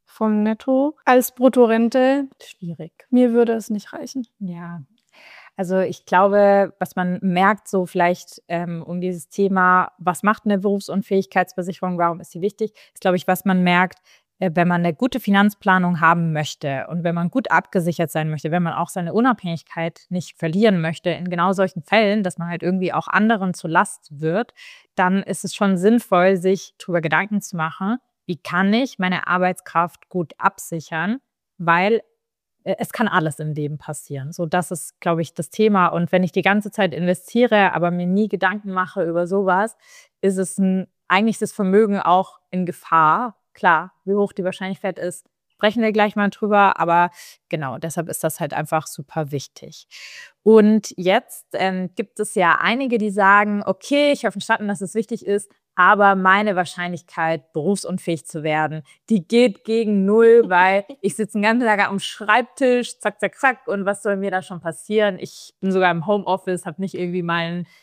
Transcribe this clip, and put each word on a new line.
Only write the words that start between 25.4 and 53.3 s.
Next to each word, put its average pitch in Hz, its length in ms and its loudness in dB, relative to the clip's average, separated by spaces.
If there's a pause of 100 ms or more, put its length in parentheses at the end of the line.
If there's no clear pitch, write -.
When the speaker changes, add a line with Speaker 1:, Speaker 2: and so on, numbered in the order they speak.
Speaker 2:
es - 100 -8
schon 190 220 0
sinnvoll, 190 580 2
sich 185 440 -2
drüber 170 200 -4
Gedanken 170 400 0
zu - 160 -10
machen, 190 440 -4 (260)
wie 175 100 -6
kann 190 380 0
ich 247 260 -2
meine 185 280 -2
Arbeitskraft 180 840 -2
gut 175 280 -6
absichern, 170 800 -4 (380)
weil, 180 440 2 (600)
äh, 190 160 -4
es 160 120 -6
kann 220 160 -2
alles 160 320 -2
im 156 140 -6
Leben 147 240 -6
passieren. 143 560 -12
So, 170 140 -6
das 180 240 -2
ist, - 280 -12
glaube 170 220 -2
ich, - 140 -8
das - 160 -10
Thema. 202 360 2
Und 170 240 -2
wenn 185 120 2
ich 175 80 -4
die 190 100 -2
ganze 208 300 0
Zeit 185 220 -2
investiere, 196 800 2
aber 175 180 0
mir 175 160 -4
nie 202 200 0
Gedanken 196 440 -4
mache 185 320 -4
über 170 240 -2
sowas, 190 500 0 (440)
ist 190 160 0
es 190 200 -4
ein, 190 300 0 (200)
eigentlich 208 300 0
das 214 140 -6
Vermögen 202 480 2
auch 180 400 0 (100)
in 180 160 -4
Gefahr. 165 720 0 (180)
Klar, 175 400 0 (120)
wie 196 100 0
hoch 202 180 -2
die 185 100 -8
Wahrscheinlichkeit 185 540 -6
ist, - 320 -10 (180)
sprechen 220 360 -2
wir 220 80 0
gleich 208 240 0
mal 202 140 0
drüber. 202 500 2
Aber 170 320 2 (360)
genau, 139 300 -6
deshalb 165 320 -6
ist - 140 -8
das 156 160 -4
halt 147 160 -6
einfach 156 320 -4
super 147 440 -8
wichtig. - 560 -14 (540)
Und 214 560 6
jetzt, 185 560 -2
ähm, 185 420 -2
gibt - 240 -8
es 208 140 -6
ja 175 260 4
einige, 240 380 -2
die 208 140 -2
sagen, 202 520 4